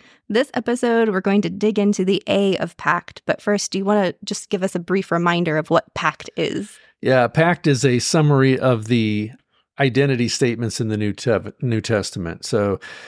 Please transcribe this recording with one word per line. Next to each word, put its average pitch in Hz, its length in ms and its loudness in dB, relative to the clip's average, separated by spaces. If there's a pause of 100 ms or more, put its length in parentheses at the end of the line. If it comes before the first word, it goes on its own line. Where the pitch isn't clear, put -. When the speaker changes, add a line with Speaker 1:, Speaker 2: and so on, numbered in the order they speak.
(300)
Speaker 1:
This 240 240 0
episode, 233 560 0
we're 190 100 0
going 202 220 2
to 170 80 -2
dig 208 280 -2
into 202 260 2
the 190 220 0
A 196 300 0
of - 220 -6
pact. - 480 -4
But - 160 -2
first, 208 300 -2
do 196 60 -2
you 196 60 -4
wanna 196 300 0 (100)
just - 240 -10
give 185 140 -4
us 190 120 -2
a 180 60 -2
brief 185 300 -2
reminder 170 480 0
of 151 100 -4
what - 260 0
pact - 420 -6
is? 185 420 -6 (240)
Speaker 2:
Yeah, 123 240 4
pact 170 400 2
is 135 180 2
a 123 140 4
summary 139 600 4
of 117 280 0
the 110 460 0 (460)
identity 131 500 2
statements 117 520 -2
in 117 80 -2
the 107 80 -2
New 104 160 -2
Tev-, 104 400 -2 (100)
New 117 180 0
Testament. 98 640 -4
So 101 340 0 (300)